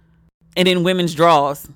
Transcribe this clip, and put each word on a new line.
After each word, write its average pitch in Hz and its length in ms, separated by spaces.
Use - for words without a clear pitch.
and 185 140
in 180 160
women's 180 300
draws." 147 600